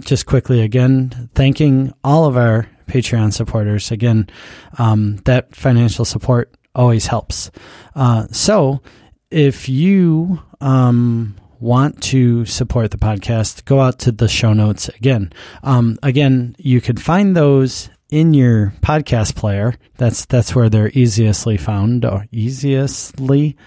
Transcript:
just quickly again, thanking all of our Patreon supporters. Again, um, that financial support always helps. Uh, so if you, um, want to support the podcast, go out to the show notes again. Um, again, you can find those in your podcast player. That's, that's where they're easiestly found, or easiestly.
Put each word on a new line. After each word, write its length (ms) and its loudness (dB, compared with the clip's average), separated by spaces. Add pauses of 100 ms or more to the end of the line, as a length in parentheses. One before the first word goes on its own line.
just 240 -2
quickly 380 0
again, 720 0
thanking 580 2 (100)
all 220 4
of 140 2
our 280 2 (200)
Patreon 480 0
supporters. 560 -4
Again, 400 0 (480)
um, 380 0 (100)
that 280 0
financial 520 0
support 480 -2 (200)
always 320 2
helps. 440 -6 (440)
Uh, 360 0
so 500 0 (500)
if 380 0
you, 720 2 (220)
um, 720 0 (240)
want 440 0
to 420 0
support 440 -4
the 60 -12
podcast, 720 -4
go 140 2
out 180 0
to 140 -2
the 160 0
show 260 0
notes 360 0
again. 400 -2 (320)
Um, 400 0
again, 560 0
you 220 0
can 160 -4
find 400 0
those 540 0 (200)
in 220 4
your 480 4
podcast 540 -2
player. 400 -4 (240)
That's, 280 -2
that's 280 0
where 160 4
they're 240 2
easiestly 640 0
found, 480 -2
or 240 -4
easiestly. 1300 -2 (100)